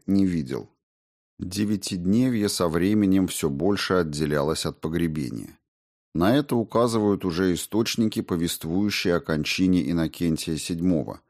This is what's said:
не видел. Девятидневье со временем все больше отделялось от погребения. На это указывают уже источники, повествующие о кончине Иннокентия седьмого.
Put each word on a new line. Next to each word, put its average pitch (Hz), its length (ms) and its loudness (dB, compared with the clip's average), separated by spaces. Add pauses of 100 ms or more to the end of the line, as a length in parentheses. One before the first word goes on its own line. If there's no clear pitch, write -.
не 98 180 4
видел. 67 440 -4 (680)
Девятидневье 104 1120 0
со 92 220 0
временем 95 580 4
все - 220 -2
больше 92 460 0
отделялось 76 680 0
от 76 140 -6
погребения. 76 800 -4 (540)
На 95 240 2
это 143 180 -2
указывают 110 720 2
уже 90 280 2
источники, 110 680 0
повествующие 87 920 -2
о 82 40 0
кончине 82 720 0
Иннокентия 82 640 -2
седьмого. 82 640 -2 (100)